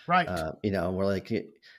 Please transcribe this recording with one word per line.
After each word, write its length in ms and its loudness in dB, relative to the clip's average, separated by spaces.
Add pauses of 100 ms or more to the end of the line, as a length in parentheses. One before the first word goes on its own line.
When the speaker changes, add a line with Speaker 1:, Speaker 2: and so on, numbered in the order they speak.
Speaker 1:
Right. 220 2
Speaker 2:
Uh, 240 -4 (100)
you 80 2
know, 220 0
we're 140 0
like, 260 0 (460)